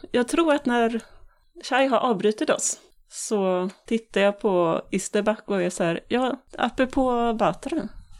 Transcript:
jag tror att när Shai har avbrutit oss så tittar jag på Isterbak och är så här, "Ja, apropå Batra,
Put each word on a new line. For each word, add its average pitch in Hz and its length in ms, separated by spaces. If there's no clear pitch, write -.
jag 247 160
tror 320 260
att 294 120
när 233 360
Shai 269 240
har 254 100
avbrutit 214 520
oss - 300
så 190 580
tittar 226 360
jag 202 180
på 175 420
Isterbak 208 560
och 196 140
är 175 80
så 190 140
här, 170 240
"Ja, 254 360
apropå 247 840
Batra, 214 480